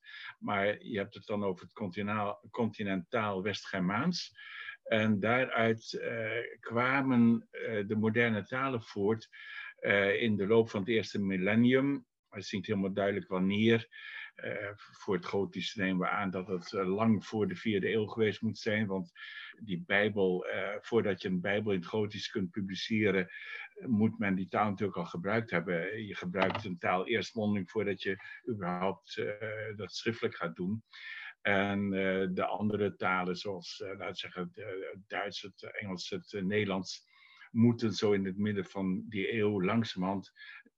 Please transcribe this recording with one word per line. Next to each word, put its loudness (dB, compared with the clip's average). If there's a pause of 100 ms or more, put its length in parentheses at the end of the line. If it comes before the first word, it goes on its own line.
(400)
maar 0
je -6
hebt -4
het -16
dan -2
over -2
het -18
continaal-, -4 (100)
continentaal -2
West-Germaans. -2 (460)
En 4
daaruit, 2
eh, -4
kwamen, 4
eh, -4
de -2
moderne 2
talen -2
voort, 0 (460)
eh, 4
in 2
de 0
loop 6
van -2
het -2
eerste 0
millennium. 4 (240)
Het -12
is -10
niet -4
helemaal 0
duidelijk 0
wanneer. 4 (460)
Eh, -8
voor -4
het -2
Gotische -2
nemen 2
we 0
aan 0
dat -4
het, -6
eh, 0
lang 4
voor 2
de -2
vierde 2
eeuw 2
geweest 2
moet 0
zijn, 2
want -2 (520)
die -4
Bijbel, 4
eh, -4
voordat 2
je -2
een 0
Bijbel 2
in 2
het -8
Gotisch -2
kunt -2
publiceren, 2 (580)
moet 4
men 2
die -2
taal 2
natuurlijk -2
al -2
gebruikt -2
hebben. -2
Je -10
gebruikt -2
een -6
taal 0
eerst 0
mondeling 0
voordat -2
je -2 (320)
überhaupt, -2
eh, -6
dat -10
schriftelijk -2
gaat -6
doen. -4 (580)
En, 2
eh, 2
de 0
andere 0
talen, 0
zoals, -8
eh, -8
laten -8
we -8
zeggen, -8
het, -10
eh, -12
het -10
Duits, -6
het -16 (160)
Engels, -6
het, -8
eh, -4
Nederlands, 0 (440)
moeten 4
zo 2
in 2
het -4
midden -2
van -2
die -2
eeuw 2
langzamerhand, 0 (460)